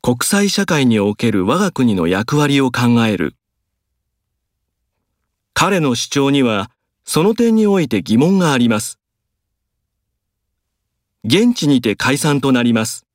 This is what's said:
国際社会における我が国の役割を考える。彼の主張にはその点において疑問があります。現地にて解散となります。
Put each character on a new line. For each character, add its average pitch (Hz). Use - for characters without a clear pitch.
国 123
際 202
社 196
会 143
に 113
お 104
け 117
る 95
我 131
が 190
国 117
の 85
役 107
割 143
を 131
考 120
え 104
る。 80
彼 180
の 139
主 -
張 139
に 139
は 104
そ -
の 214
点 233
に 220
お 196
い 147
て 101
疑 110
問 185
が 160
あ 131
り 120
ま 107
す。 -
現 208
地 151
に 135
て 110
解 131
散 147
と 135
な 123
り 120
ま 113
す。 -